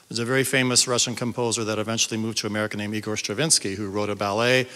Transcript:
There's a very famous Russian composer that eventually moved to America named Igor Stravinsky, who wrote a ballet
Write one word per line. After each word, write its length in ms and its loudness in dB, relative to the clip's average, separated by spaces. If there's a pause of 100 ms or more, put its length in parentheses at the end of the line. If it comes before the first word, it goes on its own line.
There's 100 -6
a 60 0
very 200 2
famous 440 4
Russian 260 2
composer 500 0
that 140 0
eventually 400 0
moved 200 -2
to 80 -2
America 320 -2
named 160 -4
Igor 240 -4
Stravinsky, 560 0
who 160 -6
wrote 180 -2
a 80 -2
ballet 600 2